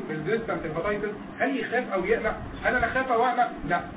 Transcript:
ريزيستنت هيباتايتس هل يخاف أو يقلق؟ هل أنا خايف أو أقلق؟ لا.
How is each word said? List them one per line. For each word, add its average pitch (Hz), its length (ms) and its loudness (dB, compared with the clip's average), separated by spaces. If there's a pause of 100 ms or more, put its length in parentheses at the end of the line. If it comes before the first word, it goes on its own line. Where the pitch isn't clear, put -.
(100)
ريزيستنت 165 560 -2
هيباتايتس 202 420 -2 (300)
هل 262 220 2
يخاف 226 320 -2
أو 190 120 0
يقلق؟ 220 320 2 (280)
هل 233 120 4
أنا 233 100 4
خايف 262 260 0
أو 226 120 6
أقلق؟ 247 260 4 (180)
لا. 170 120 2 (160)